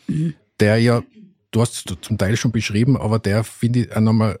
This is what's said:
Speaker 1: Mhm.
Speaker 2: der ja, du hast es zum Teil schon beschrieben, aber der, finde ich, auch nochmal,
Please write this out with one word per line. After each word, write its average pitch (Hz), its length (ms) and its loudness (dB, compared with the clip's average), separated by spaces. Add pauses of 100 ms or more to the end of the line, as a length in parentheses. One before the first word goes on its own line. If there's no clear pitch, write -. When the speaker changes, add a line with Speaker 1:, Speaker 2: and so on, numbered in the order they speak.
Speaker 1:
Mhm. 156 260 -4 (260)
Speaker 2:
der 107 200 4
ja, 117 240 2 (480)
du 113 100 0
hast - 140 -2
es - 260 -10
zum - 160 -4
Teil 113 200 0
schon 113 140 -2
beschrieben, 117 460 0
aber 107 220 -2
der, 107 240 0
finde 123 380 -2
ich, - 140 -6
auch 107 60 2
nochmal, 110 380 2